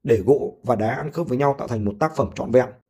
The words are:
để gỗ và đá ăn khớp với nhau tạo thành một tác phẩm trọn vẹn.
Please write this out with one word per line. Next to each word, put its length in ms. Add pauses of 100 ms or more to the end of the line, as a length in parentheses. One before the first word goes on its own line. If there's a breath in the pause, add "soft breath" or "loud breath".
để 140 (100)
gỗ 360
và 140
đá 180
ăn 180
khớp 160
với 100
nhau 200
tạo 100
thành 160
một 160
tác 160
phẩm 180
trọn 160
vẹn. 160 (240)